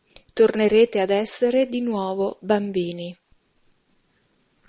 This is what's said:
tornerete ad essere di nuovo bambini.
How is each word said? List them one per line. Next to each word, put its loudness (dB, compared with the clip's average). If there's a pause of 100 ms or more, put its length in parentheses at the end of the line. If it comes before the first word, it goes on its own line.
(320)
tornerete 4
ad 0
essere 0
di -4
nuovo -4
bambini. -4 (1500)